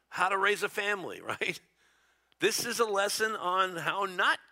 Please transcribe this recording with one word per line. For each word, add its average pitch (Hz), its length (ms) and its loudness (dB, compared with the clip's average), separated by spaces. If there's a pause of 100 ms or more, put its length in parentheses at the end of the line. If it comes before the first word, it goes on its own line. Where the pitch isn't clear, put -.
how 185 220 0
to 196 60 2
raise 196 280 2
a 196 40 0
family, 190 520 -4
<laughs> 107 200 -6
right? 175 200 -2 (800)
This 220 260 2
is 233 140 -2
a 233 40 2
lesson 208 520 0
on 180 400 0
how 165 280 -2
not 196 360 0 (120)